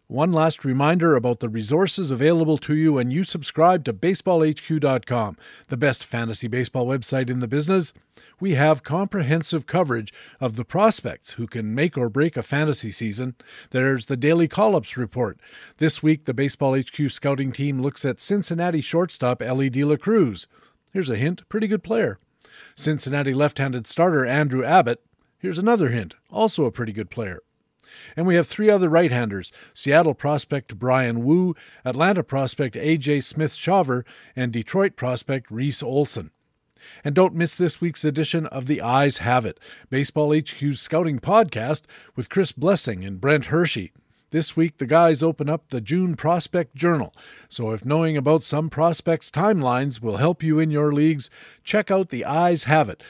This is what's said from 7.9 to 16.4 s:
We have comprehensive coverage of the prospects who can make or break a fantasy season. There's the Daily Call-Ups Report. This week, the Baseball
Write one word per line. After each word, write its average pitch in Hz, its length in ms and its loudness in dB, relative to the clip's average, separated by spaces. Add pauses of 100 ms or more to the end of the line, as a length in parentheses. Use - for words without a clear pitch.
We 185 140 0
have 147 280 4
comprehensive 160 840 -2
coverage 131 460 -2 (280)
of 117 160 -4
the 120 80 -6
prospects - 680 0
who 117 140 -8
can 110 280 -6
make 156 220 0
or 123 140 -2
break 147 260 0
a 147 60 -6
fantasy 143 480 -2
season. 117 460 -6 (340)
There's 131 360 0
the 135 100 -4
Daily 156 320 2
Call-Ups 190 480 0
Report. 120 420 -4 (400)
This 156 240 0
week, 156 220 2
the 127 100 -4
Baseball 135 400 0